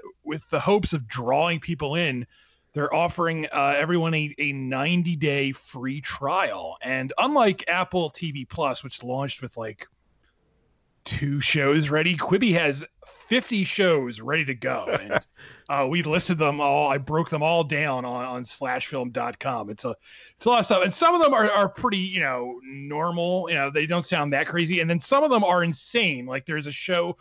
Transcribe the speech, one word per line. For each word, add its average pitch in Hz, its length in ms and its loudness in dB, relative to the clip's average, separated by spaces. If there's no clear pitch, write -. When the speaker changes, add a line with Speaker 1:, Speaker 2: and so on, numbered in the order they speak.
Speaker 1:
with 151 260 -8
the 156 100 2
hopes 202 320 2
of 135 140 -4
drawing 139 540 0
people 151 340 -4
in, 139 320 -2
they're 147 220 -2
offering, 165 580 0
uh, 143 240 2
everyone 165 380 2
a, 151 240 -2
a 147 140 -2
ninety-day 139 960 0
free 135 500 -8
trial. 117 800 -4
And 131 360 -4
unlike 233 480 2
Apple 175 440 -2
T 165 200 -8
V 135 140 -8
Plus, 143 400 -4
which 127 180 -14
launched 127 400 -6
with, 123 140 -14
like, 110 320 -12
two 143 360 -2
shows 143 500 2
ready, 160 260 2
Quibi 196 360 2
has 156 320 0
fifty 220 580 -2
shows 139 560 2
ready 143 240 -2
to 135 100 -4
go. 127 300 -4
And, 101 260 -2
Speaker 2:
<laughs> - 220 -20
Speaker 1:
uh, 139 200 0
we 170 140 0
listed 165 360 0
them 147 220 2
all. 143 280 4
I 139 100 2
broke 156 320 -2
them 151 120 -2
all 165 220 4
down 143 400 -2
on, 123 200 -6
on 127 200 -8
slash 127 420 -6
film 127 240 -6
dot 120 300 -6
com. 117 300 -6
It's 107 140 -12
a, 120 120 -6
it's - 100 -2
a - 40 4
lot 240 100 6
of 196 60 2
stuff. 196 180 4
And 196 100 0
some 339 200 6
of 349 80 6
them 285 120 6
are, 214 160 4
are 202 180 4
pretty, 202 300 -2
you 185 220 -2
know, 123 420 -2
normal. 165 840 -2
You 170 80 0
know, 139 140 0
they 151 160 0
don't 175 200 0
sound 147 260 0
that 143 140 2
crazy. 170 340 0
And 165 80 0
then 170 120 2
some 277 240 4
of 302 60 4
them 226 120 4
are 180 220 4
insane. 160 640 -2
Like, 131 200 -6
there's 151 220 -4
a 147 40 -8
show 175 480 0